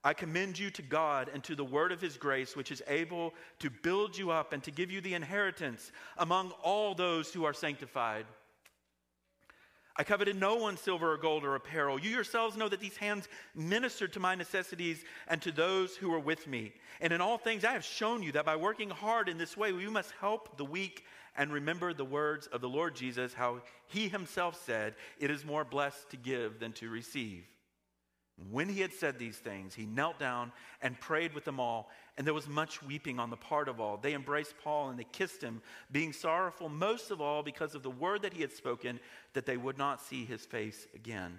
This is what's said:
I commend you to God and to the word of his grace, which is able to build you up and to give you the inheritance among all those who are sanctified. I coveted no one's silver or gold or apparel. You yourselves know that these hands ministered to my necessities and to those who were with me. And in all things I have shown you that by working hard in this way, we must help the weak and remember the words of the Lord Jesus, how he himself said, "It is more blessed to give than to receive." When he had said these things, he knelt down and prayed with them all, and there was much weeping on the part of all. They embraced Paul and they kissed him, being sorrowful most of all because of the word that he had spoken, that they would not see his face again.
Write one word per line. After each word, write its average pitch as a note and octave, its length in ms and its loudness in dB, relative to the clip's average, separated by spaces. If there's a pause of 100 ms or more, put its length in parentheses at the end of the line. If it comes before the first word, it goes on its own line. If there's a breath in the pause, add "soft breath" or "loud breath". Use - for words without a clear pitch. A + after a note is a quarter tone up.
I D3 100 8
commend F3 440 0
you G3 140 -2
to F3+ 100 -8
God C#3+ 500 2
and C#3+ 120 -6
to E3 120 -4
the C#3+ 80 -2
word D3+ 280 4
of F3 100 -4
his D#3 160 -4
grace, C3 380 0
which C3+ 160 -4
is B2+ 160 -6
able E3 460 0 (260 loud breath)
to D3+ 100 0
build F3+ 480 2
you F#3 140 0
up D#3+ 200 4
and C#3+ 120 -4
to D#3 80 -8
give F3 180 0
you F#3+ 100 -4
the F3+ 140 -2
inheritance E3+ 760 -2 (260 loud breath)
among F3+ 340 4 (120)
all G3+ 320 4
those E3 360 4
who E3 140 0
are D3 80 4
sanctified. B2 720 0 (1700 loud breath)
I - 80 4
coveted G3 340 4
no G3 180 6
one's G#3+ 240 0
silver E3 320 2
or D3+ 60 4
gold D3+ 260 4
or C#3 120 4
apparel. C#3+ 440 2
You F#3 100 0
yourselves A3+ 480 2
know A3 120 2
that G3 100 0
these G3+ 180 -8
hands G#3 300 -2 (260 loud breath)
ministered G3 600 0
to G3 60 -4
my F#3 160 4
necessities F3 680 -2 (240 loud breath)
and E3 140 2
to F3 100 -2
those F#3 440 4
who F#3+ 140 0
were E3 100 4
with D3+ 280 0
me. A2+ 260 -4 (280 loud breath)
And E3+ 100 4
in E3+ 100 4
all A3+ 160 4
things A3 280 0
I B3 80 6
have G3+ 100 -2
shown A3 400 0
you D3+ 80 -2
that D3 140 4
by D#3 100 4
working G#3 340 0
hard G3+ 400 2
in E3 80 -2
this E3 200 -4
way, G#3 160 2
we F#3 160 -2
must G#3+ 300 -2
help G#3+ 380 -2
the C#3+ 80 -2
weak F3+ 380 -4 (320 loud breath)
and C#3+ 160 4
remember E3 420 0
the C#3+ 120 -2
words D3 420 0
of A#2+ 140 -2
the B2+ 80 -2
Lord D3+ 260 0
Jesus, B2+ 380 -2
how B2 280 0 (260 loud breath)
he G#3 200 -2
himself F3 580 -2
said, A2 300 0 (240 loud breath)
"It C#3+ 100 2
is D3 160 -2
more D3+ 200 0
blessed C#3 440 -2
to C3+ 80 -12
give A#2+ 420 -2
than A2+ 140 -4
to A2+ 160 -8
receive." A2 560 -6 (1040)
When D3 200 0
he G3 120 0
had F#3 120 0
said C#3 260 0
these A2+ 180 -6
things, F#2+ 380 -8
he A2 100 -6
knelt C#3 320 0
down B2 340 -2 (300 loud breath)
and B2+ 180 -2
prayed D#3+ 340 2
with D3 120 -6
them C3+ 140 -4
all, A#2 320 0 (260 loud breath)
and C#3 80 -2
there D3+ 80 4
was D3 140 -2
much D3+ 340 -2
weeping C#3+ 380 -4
on A#2 100 0
the A#2 80 -6
part D3 300 0
of A#2 120 -4
all. G#2 180 0
They C#3+ 180 0
embraced C#3+ 480 -2
Paul D3 260 0
and B2+ 80 -6
they A#2+ 60 -8
kissed - 400 -4
him, A2+ 180 -6 (300 loud breath)
being D3+ 200 2
sorrowful E3+ 560 2
most G3 440 0
of E3 100 -2
all D3 220 2
because D3 320 -4
of C3+ 80 -8
the C3 80 -2
word F3+ 320 0
that F#3 100 -2
he D#3+ 80 -4
had C#3 100 0
spoken, A#2+ 480 -4 (340 loud breath)
that C3 120 0
they B2+ 120 2
would C3 200 -2
not C#3 240 2
see B2+ 240 -6
his A2+ 180 -6
face A2 520 -6
again. F#2+ 440 -8